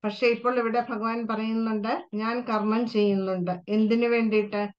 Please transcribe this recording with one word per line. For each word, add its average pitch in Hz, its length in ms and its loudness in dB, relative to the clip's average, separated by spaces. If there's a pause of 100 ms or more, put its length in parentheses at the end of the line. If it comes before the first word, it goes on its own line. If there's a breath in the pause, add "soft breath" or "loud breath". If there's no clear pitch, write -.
പക്ഷെ 214 220 -2
ഇപ്പോൾ 240 320 0
ഇവിടെ 233 320 0
ഭഗവാൻ 226 360 -4
പറയുന്നുണ്ട്, 220 880 -2
"ഞാൻ 226 260 -2
കർമ്മം 226 480 0
ചെയ്യുന്നുണ്ട്." 190 800 0
എന്തിനു 220 400 4
വേണ്ടിയിട്ട്? 214 600 2 (100)